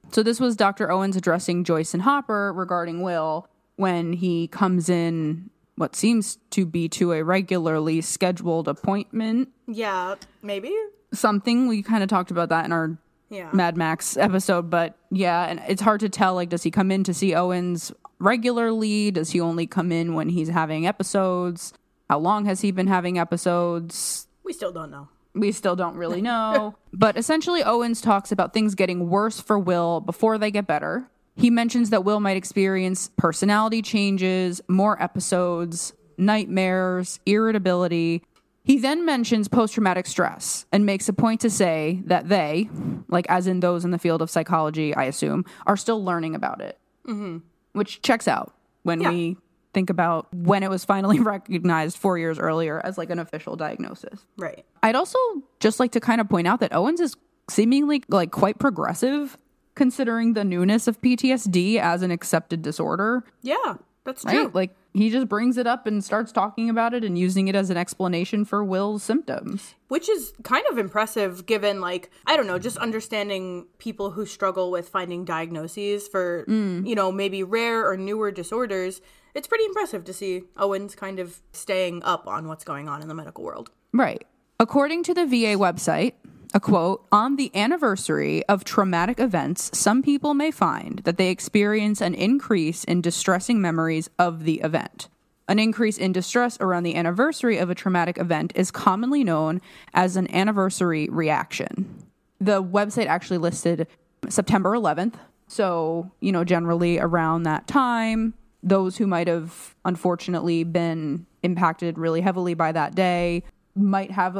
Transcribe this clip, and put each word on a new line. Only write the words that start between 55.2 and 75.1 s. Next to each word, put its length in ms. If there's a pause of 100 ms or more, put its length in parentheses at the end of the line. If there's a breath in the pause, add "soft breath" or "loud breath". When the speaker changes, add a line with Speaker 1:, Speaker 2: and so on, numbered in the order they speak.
Speaker 1:
just 200
like 140
to 60
kind 220
of 80
point 180
out 120
that 140
Owens 260
is 160 (340)
seemingly, 580
like, 240
quite 280
progressive 800 (380)
considering 580
the 100
newness 440
of 140
P 140
T 160
S 140
D 340
as 220
an 100
accepted 500
disorder. 600 (180 soft breath)
Speaker 2:
Yeah, 340 (280)
that's 220
Speaker 1:
Right? 80
Speaker 2:
true. 200
Speaker 1:
Like, 220 (180)
he 180
just 180
brings 280
it 100
up 180
and 180
starts 280
talking 380
about 260
it 100
and 120
using 300
it 80
as 140
an 80
explanation 640
for 200
Will's 400
symptoms. 720 (120)
Speaker 2:
Which 220
is 240 (100)
kind 260
of 100
impressive 640
given, 340
like, 300 (160 soft breath)
I 100
don't 120
know, 120
just 180
understanding 880 (100)
people 340
who 140
struggle 460
with 180
finding 360